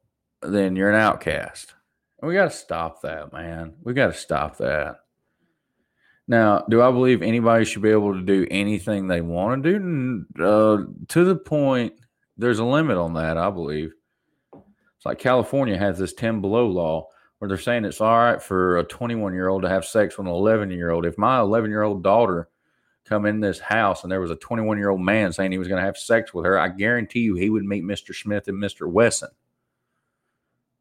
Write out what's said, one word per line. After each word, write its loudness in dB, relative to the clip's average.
then 0
you're 2
an 4
outcast. -2
And -8
we -2
gotta 2
stop -8
that, -10
man. -12
We -8
gotta 2
stop -6
that. -4
Now, 4
do 6
I 8
believe 4
anybody 4
should -4
be 4
able 4
to -6
do 2
anything -2
they 0
wanna -2
do? 2
N-, -4
uh, 4
to 4
the 4
point, -2
there's 2
a 0
limit 2
on -2
that, -2
I 0
believe. -6
It's -20
like -6
California 0
has -2
this -4
ten -4
below 0
law -2
where -8
they're -2
saying -2
it's -8
all 4
right 4
for 2
a 0
twenty-one-year-old -4
to -2
have 0
sex 0
with -8
an -4
eleven-year-old. 0
If -4
my 2
eleven-year-old 0
daughter 2
come -2
in -2
this -2
house 0
and -8
there -2
was -4
a -4
twenty-one-year-old -2
man 2
saying -2
he -2
was -6
gonna -2
have -2
sex 0
with -4
her, 4
I 2
guarantee -2
you 0
he 0
would 0
meet -4
Mister -8
Smith -6
and -6
Mister -8
Wesson. 2